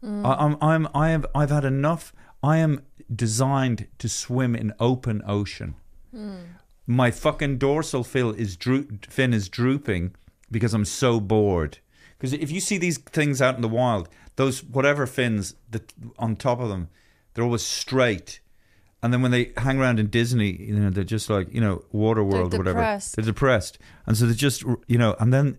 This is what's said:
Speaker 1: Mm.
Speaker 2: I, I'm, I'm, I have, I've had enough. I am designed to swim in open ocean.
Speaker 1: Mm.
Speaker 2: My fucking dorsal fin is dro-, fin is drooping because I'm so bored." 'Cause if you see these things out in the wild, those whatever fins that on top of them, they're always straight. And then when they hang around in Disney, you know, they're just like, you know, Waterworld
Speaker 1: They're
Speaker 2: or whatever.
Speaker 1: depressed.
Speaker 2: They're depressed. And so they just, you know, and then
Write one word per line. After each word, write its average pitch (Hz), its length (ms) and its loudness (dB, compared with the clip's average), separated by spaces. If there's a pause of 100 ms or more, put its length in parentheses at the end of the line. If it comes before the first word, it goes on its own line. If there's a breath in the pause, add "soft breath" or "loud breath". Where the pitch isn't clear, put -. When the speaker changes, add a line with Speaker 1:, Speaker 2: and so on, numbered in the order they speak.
Speaker 1:
Mm. - 220 -4
Speaker 2:
I, 127 80 2 (120)
I'm, 147 160 2
I'm, 160 320 2
I 156 160 2
have, 160 240 0
I've 143 180 2
had 147 120 2
enough. 139 500 -2 (300 soft breath)
I 151 140 4
am 156 240 2 (320)
designed 123 760 0 (120)
to 117 100 -4
swim 123 460 -2
in 110 240 -4
open 120 460 0
ocean. 104 500 -4 (400)
Speaker 1:
Mm. 208 260 -12 (460)
Speaker 2:
My 123 240 2
fucking 143 460 -2
dorsal 139 460 0
fin 117 320 0
is 98 220 -6
dro-, 135 280 0 (220)
fin 131 260 0
is 101 140 0
drooping 120 680 -2 (360)
because 110 220 0
I'm 104 120 2
so 117 340 2
bored." 98 580 2 (420 soft breath)
'Cause 131 140 -4
if 147 180 -4
you 180 100 -4
see 202 160 -2
these 170 200 0
things 147 440 -2
out 131 140 2
in 117 60 -6
the 113 60 -2
wild, 113 400 0 (300 soft breath)
those 135 260 0
whatever 139 420 0
fins 113 500 -2 (160)
that 113 220 -10 (240)
on 113 180 -2
top 120 240 -2
of 120 100 -4
them, 92 180 -6 (460 soft breath)
they're 117 100 -2
always 120 180 0
straight. - 800 -2 (640)
And 120 100 2
then 123 80 2
when 127 100 2
they 120 260 0
hang 135 220 0
around 123 200 2
in 107 80 2
Disney, 117 440 2 (100)
you 104 140 -4
know, 104 140 4
they're 95 140 -2
just 107 260 -4
like, 101 240 0
you - 80 -2
know, 101 220 0 (100)
Waterworld 104 580 2
Speaker 1:
They're 90 80 -2
Speaker 2:
or 92 40 -2
whatever. 90 160 0
Speaker 1:
depressed. 208 360 -2
Speaker 2:
They're 110 100 -2
depressed. 113 520 0 (300 loud breath)
And 110 100 2
so 120 80 4
they 117 80 4
just, 127 300 0 (240)
you 120 100 2
know, 113 220 4
and 120 140 4
then 139 240 2